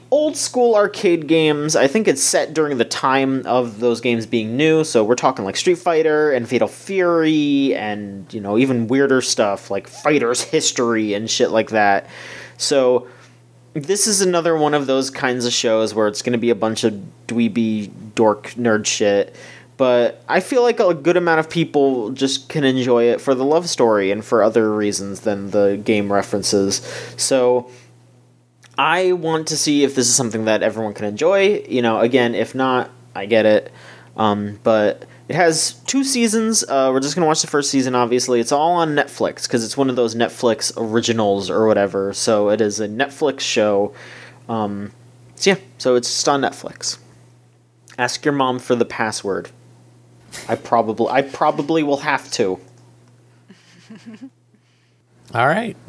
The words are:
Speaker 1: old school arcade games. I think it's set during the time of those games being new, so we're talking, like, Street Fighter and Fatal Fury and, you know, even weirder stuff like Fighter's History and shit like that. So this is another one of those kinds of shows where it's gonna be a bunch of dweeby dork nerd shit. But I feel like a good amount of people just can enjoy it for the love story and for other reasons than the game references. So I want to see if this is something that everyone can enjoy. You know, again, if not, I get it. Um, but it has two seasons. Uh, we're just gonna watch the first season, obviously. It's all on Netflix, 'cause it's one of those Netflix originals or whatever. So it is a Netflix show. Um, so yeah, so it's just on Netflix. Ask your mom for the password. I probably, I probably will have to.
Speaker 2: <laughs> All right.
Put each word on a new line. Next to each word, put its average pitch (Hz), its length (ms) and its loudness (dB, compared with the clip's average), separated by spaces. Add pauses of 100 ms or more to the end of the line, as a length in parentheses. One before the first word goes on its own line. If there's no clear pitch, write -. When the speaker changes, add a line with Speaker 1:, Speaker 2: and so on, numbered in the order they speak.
(100)
Speaker 1:
old 302 240 2
school 240 400 0
arcade 196 520 0
games. 151 500 2
I 269 120 4
think 220 200 0
it's 135 140 0
set 156 320 0
during 147 240 0
the 117 80 2
time 135 580 0
of 117 360 -2
those 117 200 0
games 117 240 0
being 110 320 -2
new, 156 260 2
so 117 220 2
we're 113 100 4
talking, 131 300 0
like, 98 120 -6
Street 180 200 2
Fighter 156 560 2
and 120 160 -2
Fatal 110 200 0
Fury 156 1040 0
and, 101 580 -8
you 113 80 -8
know, 101 160 -2
even 123 320 0
weirder 135 320 2
stuff 101 500 -2
like 98 180 -6
Fighter's 127 520 0
History 117 720 0
and 107 180 -4
shit 110 200 2
like 107 200 2
that. 104 380 2 (480)
So 127 520 2 (680)
this 190 320 -2
is 202 160 0
another 170 340 2
one 147 160 2
of 143 140 0
those 135 240 0
kinds 123 340 -2
of 120 80 0
shows 110 420 0
where 107 140 2
it's 104 140 -6
gonna 120 160 -2
be 117 100 0
a 117 60 4
bunch 110 280 -2
of 107 160 0 (280)
dweeby 110 640 -2 (240)
dork 107 420 2
nerd 110 300 0
shit. 101 500 0 (420)
But 123 480 2
I 165 140 0
feel 240 220 0
like 233 180 2
a 180 140 4
good 160 240 0
amount 170 220 2
of 156 100 -4
people 135 640 0
just 135 360 -4
can 151 160 -2
enjoy 123 460 4
it - 100 0
for 135 140 2
the 127 100 -2
love 165 240 0
story 107 420 2
and 107 140 -4
for 113 180 2
other 110 320 2
reasons 98 460 -4
than 101 300 -4
the 101 340 2
game 104 260 0
references. 98 680 0 (420)
So 123 520 0 (1080)
I 175 340 2
want 160 360 -2
to 156 100 -4
see 143 260 2
if 135 100 -2
this 120 140 2
is - 60 0
something 110 320 -2
that 107 160 2
everyone 104 320 -2
can 104 100 -8
enjoy. 190 640 0
You 123 140 -2
know, 113 180 2
again, 120 340 2
if 107 200 -4
not, 131 340 0 (260)
I 98 120 -6
get 110 180 4
it. 107 260 2 (460)
Um, 104 460 -2
but 107 420 0 (240)
it - 80 -6
has 165 380 0 (120)
two 269 180 -2
seasons. 226 600 0
Uh, 135 240 0
we're 131 100 2
just 147 140 -4
gonna 175 120 2
watch 156 160 2
the - 40 -4
first 139 240 -2
season, 131 240 0
obviously. 123 460 2
It's 117 120 -2
all 156 200 2
on 165 220 0
Netflix, 110 520 -4
'cause 120 160 -2
it's 110 140 -8
one 135 140 0
of 123 60 -2
those 117 180 0
Netflix 113 640 -2
originals 110 720 0
or 110 160 2
whatever. 101 480 0
So 104 340 0
it 107 140 2
is 104 180 -2
a 107 80 -4
Netflix 135 520 -4
show. 104 520 0 (560)
Um, 104 440 -6 (420)
so - 160 0
yeah, 185 60 2 (200)
so 127 200 2
it's 120 120 0
just - 220 -4
on 139 100 2
Netflix. - 560 -6 (1040)
Ask 123 260 -4
your 147 80 2
mom 131 260 0
for 123 160 0
the 113 120 0
password. 104 640 -6 (1000)
I 117 60 0
probably, 110 520 0
I 135 140 0
probably 151 600 -2
will 143 160 0
have 143 340 -4
to. 95 280 -2 (1300)
Speaker 2:
<laughs> 220 320 -20 (1120)
All 120 120 2
right. 202 300 -2 (120)